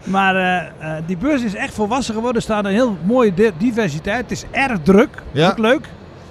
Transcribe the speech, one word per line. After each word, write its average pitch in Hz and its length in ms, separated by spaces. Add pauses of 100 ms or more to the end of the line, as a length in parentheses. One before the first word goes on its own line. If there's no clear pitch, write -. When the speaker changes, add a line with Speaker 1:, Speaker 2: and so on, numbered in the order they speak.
Speaker 1:
Maar, 190 320
eh, 180 220
eh, 156 480
die 180 120
beurs 262 240
is 208 140
echt 247 180
volwassen 214 400
geworden. 233 240
Er 208 100
staan 208 180
een 202 60
heel 214 340
mooie 226 280
di-, 208 240
diversiteit. 208 640
Het - 100
is 180 200
erg 254 320
druk. 190 260 (220)
Speaker 2:
Ja. 160 180
Speaker 1:
Ook 196 80
leuk. 233 300 (440)